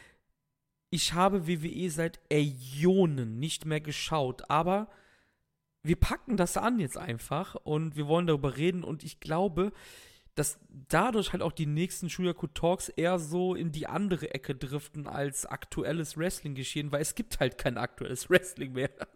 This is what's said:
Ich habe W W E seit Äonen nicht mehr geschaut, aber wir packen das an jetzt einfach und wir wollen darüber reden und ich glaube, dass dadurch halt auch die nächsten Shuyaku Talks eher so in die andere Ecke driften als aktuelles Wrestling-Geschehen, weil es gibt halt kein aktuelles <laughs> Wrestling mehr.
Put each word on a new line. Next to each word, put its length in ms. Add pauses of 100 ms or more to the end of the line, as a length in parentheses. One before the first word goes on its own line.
(920)
Ich 240
habe 320
W 160
W 60
E 200
seit 320 (120)
Äonen 1080
nicht 280
mehr 140
geschaut, 680
aber 380 (920)
wir 140
packen 400
das 200
an 240
jetzt 160
einfach 580
und 420
wir 120
wollen 180
darüber 300
reden 260
und 220
ich 160
glaube, 520 (640)
dass 240 (100)
dadurch 640
halt 100
auch 100
die 140
nächsten 420
Shuyaku 400
Talks 400
eher 300
so 360
in 180
die 140
andere 460
Ecke 220
driften 520
als 400
aktuelles 720
Wrestling-Geschehen, 760
weil 100
es 120
gibt 260
halt 180
kein 200
aktuelles 520
<laughs> 0
Wrestling 420
mehr. 180 (260)